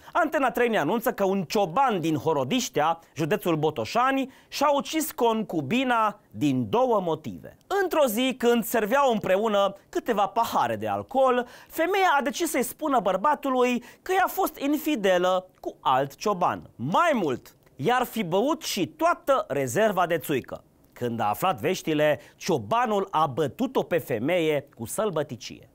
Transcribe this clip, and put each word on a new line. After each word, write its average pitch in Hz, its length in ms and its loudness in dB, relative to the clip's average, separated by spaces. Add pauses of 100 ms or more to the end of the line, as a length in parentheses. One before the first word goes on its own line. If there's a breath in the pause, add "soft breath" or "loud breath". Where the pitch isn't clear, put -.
(120)
Antena 294 400 0
trei 240 180 2
ne 220 80 0
anunță 214 360 0
că 202 100 -2
un 196 200 0
cioban 202 560 0
din 156 160 0
Horodiștea, 151 840 0 (160 loud breath)
județul 165 400 0
Botoșani, 226 760 0 (160 loud breath)
și-a - 280 0
ucis 311 360 -2
concubina 220 1080 0 (120)
din 127 380 0
două 233 320 2
motive. 156 560 -6 (260)
Într-o 330 220 2
zi, 254 320 0
când 233 260 2
serveau 240 480 2
împreună 196 640 2 (140 loud breath)
câteva 214 380 0
pahare 190 480 0
de 107 120 -6
alcool, 240 600 0 (200 loud breath)
femeia 359 520 2
a - 20 -2
decis 285 280 -2
să-i 262 140 0
spună 277 360 0
bărbatului 247 840 0 (180 loud breath)
că - 100 -6
i-a 370 160 2
fost - 300 -2
infidelă 190 920 0 (100)
cu - 200 -10
alt 139 360 0
cioban. 170 600 -2
Mai 214 380 0
mult, 135 420 -4 (200)
i-ar 240 280 0
fi 226 200 -4
băut 208 380 0
și - 260 -4
toată 320 600 0
rezerva 175 580 0
de 170 120 0
țuică. 123 460 -4 (400)
Când 117 160 -4
a 107 100 0
aflat 143 300 -2
veștile, 151 600 0 (160 loud breath)
ciobanul 196 760 0
a 156 160 2
bătut-o 165 560 -2
pe 170 140 -2
femeie 151 800 0
cu 113 100 -10
sălbăticie. 160 880 -6